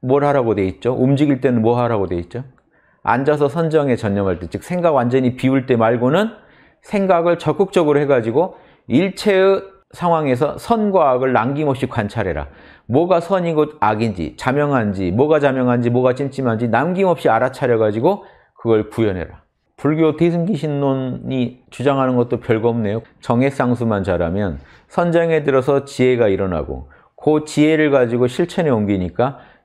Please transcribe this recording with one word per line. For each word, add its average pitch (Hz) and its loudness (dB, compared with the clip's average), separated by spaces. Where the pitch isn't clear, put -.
뭘 135 2
하라고 135 2
돼 98 0
있죠? 113 -4
움직일 135 0
때는 120 0
뭐 120 2
하라고 117 0
돼 90 -4
있죠? 117 -10
앉아서 143 2
선정에 147 0
전념할 101 -2
때, 87 -10
즉 - -8
생각 175 -2
완전히 127 0
비울 131 0
때 123 2
말고는 123 2
생각을 175 0
적극적으로 151 0
해가지고 139 0
일체의 190 2
상황에서 151 0
선과 196 2
악을 127 0
남김없이 131 0
관찰해라. 92 -4
뭐가 170 2
선이고 170 0
악인지, 104 -2
자명한지, 120 -2
뭐가 147 2
자명한지, 123 0
뭐가 127 0
찜찜한지 127 -4
남김없이 165 0
알아차려가지고 117 0
그걸 107 0
구현해라. 95 -4
불교 156 0
대승기신론이 139 -2
주장하는 131 0
것도 120 0
별거 113 0
없네요. 113 -2
정해쌍수만 120 0
잘하면 87 -2
선정에 170 0
들어서 139 0
지혜가 127 2
일어나고, 80 -4
그 151 0
지혜를 151 2
가지고 123 2
실천에 170 -2
옮기니까 104 -2